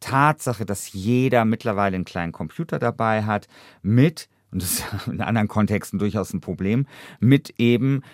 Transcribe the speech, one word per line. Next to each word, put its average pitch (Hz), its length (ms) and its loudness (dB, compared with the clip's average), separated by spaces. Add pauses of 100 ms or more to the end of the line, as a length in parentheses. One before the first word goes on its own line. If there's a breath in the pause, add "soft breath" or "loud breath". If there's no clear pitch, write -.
Tatsache, 135 640 0
dass 98 300 -8
jeder 120 500 2
mittlerweile 101 520 0
einen 90 100 -4
kleinen 85 260 -6
Computer 156 460 -8
dabei 110 460 -2
hat, 107 220 -2 (360 loud breath)
mit, 127 480 2 (220)
und 95 100 -4
das 90 100 -4
ist - 120 -4 (120)
<laughs> - 100 -8
in - 140 -6
anderen 104 280 0
Kontexten 104 500 -2
durchaus 101 340 -2
ein 90 80 -4
Problem, 101 460 -2 (340 loud breath)
mit 135 380 4
eben 120 420 2 (140 loud breath)